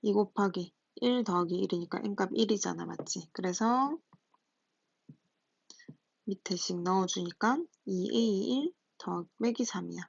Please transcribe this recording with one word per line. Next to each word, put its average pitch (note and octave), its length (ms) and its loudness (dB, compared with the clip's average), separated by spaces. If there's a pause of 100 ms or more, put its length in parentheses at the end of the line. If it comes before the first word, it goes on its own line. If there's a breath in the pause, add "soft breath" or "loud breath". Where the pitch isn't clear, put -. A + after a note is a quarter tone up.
이 G#3 100 2
곱하기 G3 600 2 (220)
일 B3 280 2
더하기 F3 320 2
일 F#3 160 0
이니까 F3 320 -4
N값 G3 300 -2
일이잖아, G3 500 0
맞지? E3+ 480 -8
그래서 A#3 640 0 (2250 loud breath)
밑에 F#3+ 320 -4
식 F3 260 -4
넣어주니까 F#3 760 2 (300)
이 F#3+ 260 0
에이 A3+ 520 2
일 F4 100 -2 (240)
더하기, F3 320 -6 (120)
빼기 A#3+ 220 0
삼이야. F3 440 -6